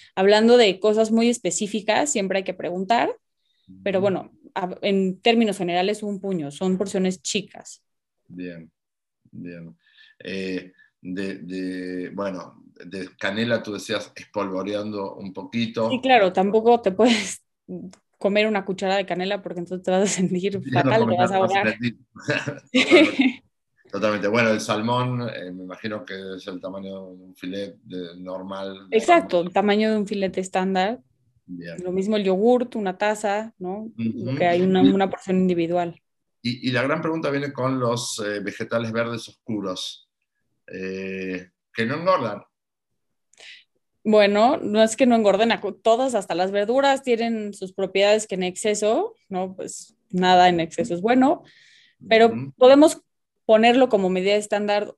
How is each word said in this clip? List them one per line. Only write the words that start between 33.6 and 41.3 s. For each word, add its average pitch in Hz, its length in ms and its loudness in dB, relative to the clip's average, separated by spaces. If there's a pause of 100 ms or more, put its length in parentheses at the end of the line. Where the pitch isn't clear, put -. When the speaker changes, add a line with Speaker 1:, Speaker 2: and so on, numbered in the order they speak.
Speaker 2:
Ujú. 117 380 -6
Speaker 1:
Que 180 100 2
hay 175 160 2
una, 185 200 4
Speaker 2:
Y 190 120 6
Speaker 1:
una 196 160 0
porción 185 280 -2
individual. 175 640 0 (420)
Speaker 2:
y, 123 260 -6
y 127 40 0
la 123 100 0
gran 151 200 -2
pregunta 160 280 -4
viene 139 220 -4
con 131 280 -4
los, 120 400 -4
eh, 104 200 -6
vegetales 113 520 -6
verdes 117 360 -6
oscuros, - 800 -10 (580)
eh, 95 840 -10 (220)